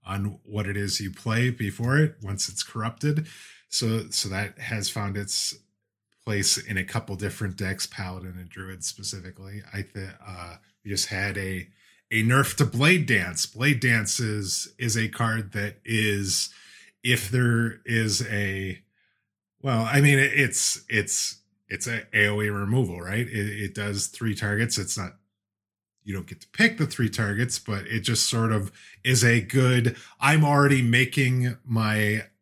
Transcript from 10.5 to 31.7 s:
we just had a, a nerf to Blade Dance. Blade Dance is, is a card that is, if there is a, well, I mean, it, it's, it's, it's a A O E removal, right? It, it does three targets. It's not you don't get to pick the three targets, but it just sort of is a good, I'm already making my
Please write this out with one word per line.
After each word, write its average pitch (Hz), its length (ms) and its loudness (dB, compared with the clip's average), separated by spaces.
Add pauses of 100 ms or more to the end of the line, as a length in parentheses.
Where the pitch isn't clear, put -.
we 104 80 -10
just 101 160 -2
had 98 300 -2
a, 95 300 -6 (440)
a 110 120 2
nerf 127 340 4
to 143 80 6
Blade 147 420 4
Dance. 90 380 0
Blade 127 340 0
Dance 113 400 2
is, 104 580 -4
is 117 180 -2
a 110 120 0
card 113 460 -2
that 101 320 -6
is, 104 680 0 (500)
if 123 280 2
there 117 540 2
is 110 420 0
a, 98 520 -4 (840)
well, 117 280 0
I 139 100 6
mean, 143 180 6
it, 139 160 4
it's, - 520 0
it's, - 540 -2 (260)
it's 98 200 -8
a 117 260 -6
A 104 140 6
O 104 160 0
E 104 60 0
removal, 101 520 0
right? 101 260 -2
It, 104 360 -4
it 98 100 -6
does 101 340 -4
three 110 280 -4
targets. 107 420 0
It's 101 220 -4
not 90 140 -8 (920)
you 104 80 -8
don't 95 140 -8
get - 120 -16
to - 100 -20
pick 226 280 0
the - 100 0
three 113 220 0
targets, 110 500 -2
but 98 280 -6
it 113 140 -2
just - 280 0
sort 113 240 0
of 98 180 -2 (320)
is 123 200 4
a 117 180 6
good, 123 560 4 (240)
I'm 151 240 6
already 143 360 6
making 123 840 4
my 107 580 2 (180)